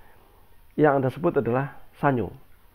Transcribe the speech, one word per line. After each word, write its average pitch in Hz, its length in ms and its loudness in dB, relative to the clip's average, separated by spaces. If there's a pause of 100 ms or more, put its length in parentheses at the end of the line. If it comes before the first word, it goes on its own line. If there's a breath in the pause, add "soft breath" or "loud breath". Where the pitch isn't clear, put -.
(800 soft breath)
yang 139 240 4
Anda 131 80 0
sebut 147 320 -2
adalah 127 320 -2 (240)
Sanyo. 127 320 0 (440)